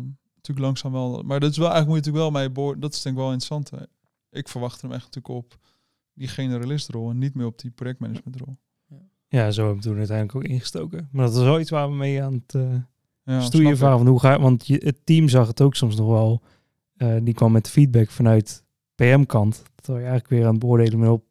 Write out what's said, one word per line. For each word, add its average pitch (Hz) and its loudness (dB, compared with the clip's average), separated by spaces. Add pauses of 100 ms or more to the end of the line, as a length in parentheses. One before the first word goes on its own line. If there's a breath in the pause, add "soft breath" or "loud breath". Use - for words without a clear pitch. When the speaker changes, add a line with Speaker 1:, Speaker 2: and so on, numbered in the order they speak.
(340)
Speaker 1:
natuurlijk 135 -6
langzaam 131 -6
wel. 127 -6
Maar 139 -4
dat 151 0
is 143 -4
wel, 165 0
eigenlijk 160 0
moet 147 -2
je 151 -4
natuurlijk 151 -2
wel 139 -2
mee 135 -4
boor-, 139 -6
dat 147 -6
is - -10
denk 135 -6
ik 131 -4
wel 131 -4
interessant, 139 -8
hè. 139 -16 (540)
Ik 143 -10
verwacht 123 -10
hem 127 -12
echt 127 -12
natuurlijk 127 -16 (100)
op - -20 (560)
die 131 -12
generalistrol 123 -6
en 120 -6
niet 135 -4
meer 123 -4
op 113 -10
die 123 -14
projectmanagementrol. 127 -12 (300)
Speaker 2:
Ja. 151 -20 (320)
Speaker 3:
Ja, 113 0
zo 107 -2
hebben 104 -2
we 113 -6
toen 104 -4
uiteindelijk 107 -4
ook 135 -8
ingestoken. 160 -8
Maar 135 0
dat 113 -2
was 123 2
wel 151 2
iets 156 -8
waar 147 -2
we 143 -6
mee 139 -4
aan 135 -6
het, 123 -8
eh, 135 -2 (640)
Speaker 1:
Ja, 131 -2
Speaker 3:
stoeien 151 4
Speaker 1:
snap 147 4
ik. 131 0
Speaker 3:
waren 131 4
van 120 4
hoe 127 6
ga-, 135 4
want 127 4
je, 139 0
het - -4
team 160 6
zag 123 4
het 113 -2
ook 139 4
soms 107 0
nog 110 0
wel. 113 2 (540)
Eh, 117 0
die 117 0
kwam 113 4
met 110 4
feedback 120 4
vanuit 110 2 (300)
P - -6
M-kant, 123 2 (120)
terwijl 123 -8
je 127 -6
eigenlijk 127 -2 (120)
weer 117 4
aan 113 4
het 110 0
beoordelen 117 4
bent 113 4
op 113 0